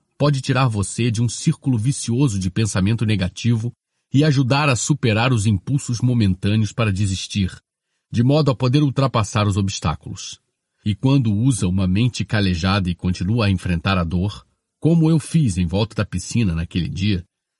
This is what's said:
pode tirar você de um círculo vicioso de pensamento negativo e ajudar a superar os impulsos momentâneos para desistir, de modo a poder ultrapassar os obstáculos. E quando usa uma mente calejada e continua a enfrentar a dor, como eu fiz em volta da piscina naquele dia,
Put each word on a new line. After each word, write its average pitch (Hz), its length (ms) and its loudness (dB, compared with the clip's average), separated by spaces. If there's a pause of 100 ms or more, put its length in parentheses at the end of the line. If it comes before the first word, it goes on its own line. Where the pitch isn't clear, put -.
(180)
pode 139 240 2
tirar 131 260 0
você 110 420 -2
de 110 120 -2
um 120 60 2
círculo 131 500 -2
vicioso 117 600 0
de 95 120 -2
pensamento 110 560 0
negativo 110 640 -2 (400)
e 135 100 4
ajudar 139 460 2
a 127 80 2
superar 120 560 0
os 107 140 2
impulsos 120 560 -2
momentâneos 107 680 2
para 107 220 -2
desistir, 95 580 -2 (600)
de 117 120 0
modo 139 280 2
a 120 40 2
poder 131 280 2
ultrapassar 113 640 0
os 98 100 0
obstáculos. - 800 -6 (460)
E 107 100 -2
quando 131 400 2
usa 110 340 2
uma 92 180 0
mente 104 380 0
calejada 95 640 0
e 87 60 -2
continua 98 520 -2
a 98 40 2
enfrentar 92 480 0
a 87 60 0
dor, 90 420 -4 (340)
como 160 300 4
eu 165 80 4
fiz 123 400 0
em 90 80 0
volta 98 300 -2
da 107 100 -2
piscina 95 480 -2
naquele 85 340 -4
dia, 95 360 -2 (360)